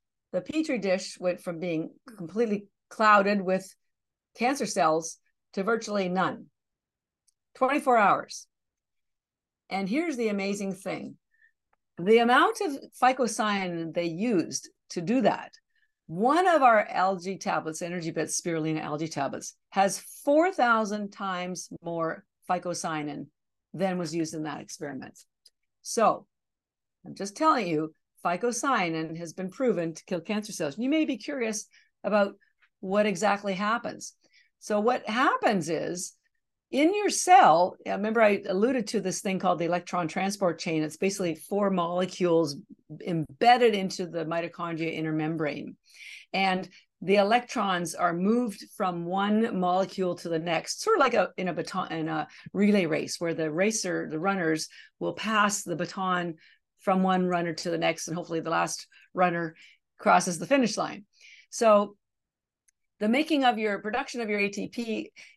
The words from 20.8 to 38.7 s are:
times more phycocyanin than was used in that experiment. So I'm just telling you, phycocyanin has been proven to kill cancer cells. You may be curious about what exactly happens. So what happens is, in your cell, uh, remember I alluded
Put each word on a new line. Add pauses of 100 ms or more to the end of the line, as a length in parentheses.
times (140)
more (240)
phycocyanin (480)
than
was
used
in
that
experiment. (640)
So (800)
I'm
just
telling
you, (300)
phycocyanin
has
been
proven
to
kill
cancer
cells.
You
may
be
curious (360)
about (460)
what
exactly
happens. (440)
So
what
happens
is, (560)
in
your
cell, (100)
uh,
remember
I
alluded